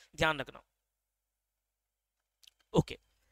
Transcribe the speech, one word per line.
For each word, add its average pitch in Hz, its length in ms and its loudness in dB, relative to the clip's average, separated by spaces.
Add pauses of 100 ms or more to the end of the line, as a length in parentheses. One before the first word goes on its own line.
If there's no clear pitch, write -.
(160)
ध्यान 156 240 2
रखना। - 220 -12 (2000)
ओके, - 240 4 (340)